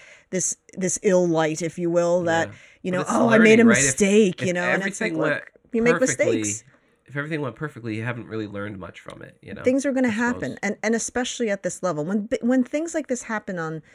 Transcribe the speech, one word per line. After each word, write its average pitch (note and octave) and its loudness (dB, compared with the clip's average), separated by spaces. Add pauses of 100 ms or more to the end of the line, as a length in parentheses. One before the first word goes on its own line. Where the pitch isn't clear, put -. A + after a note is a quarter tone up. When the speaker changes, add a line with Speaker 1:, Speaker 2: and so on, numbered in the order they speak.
(300)
Speaker 1:
this, - -4 (200)
this F#3 -4
ill F3+ 4
light, D#3+ 0
if E3 -6
you F3 -2
will, F3 2
that, E3 0
Speaker 2:
Yeah. G2+ -16 (300)
Speaker 1:
you F3+ -4
Speaker 2:
But F3+ -2
Speaker 1:
know, - -2
Speaker 2:
it's - -6
Speaker 1:
"Oh, A#3 4
I A3+ 6
made A3 8
a A3+ 8
Speaker 2:
learning, A#3 10
right? A3+ 6
If, C#3 2
Speaker 1:
mistake," G3 4
Speaker 2:
if F#3 0
Speaker 1:
you F3 0
know, F3 -2
and F3 0
it's G3 -6
like, G#3+ -2
Speaker 2:
everything D#3+ -4
went D#3 0
Speaker 1:
"Look, - -12 (220)
you A3+ 0
make A3+ 4
Speaker 2:
perfectly, - 2
Speaker 1:
mistakes." G#2 -4 (440)
Speaker 2:
if B2+ -12
everything D3 -4
went B2 -6
perfectly, A#2+ -8
you A2+ -6
haven't A#2+ -6
really G#2+ -6
learned G2+ -10
much F2 -14
from - -18
it, - -20
you - -16
know, - -14
Speaker 1:
Things B3+ 0
are C#4+ -2
gonna B3+ 0
Speaker 2:
I - -4
suppose. A3+ -2
Speaker 1:
happen. D3+ -6
And, G3+ -4
and A3 0
especially A#3 -4
at G3+ -4
this F3+ -6
level, D3+ -2
when, G3+ -4 (120)
when B3 2
things D4+ -6
like D#4 -4
this A#3+ -6
happen G#3 -8
on, D#3+ -6 (140)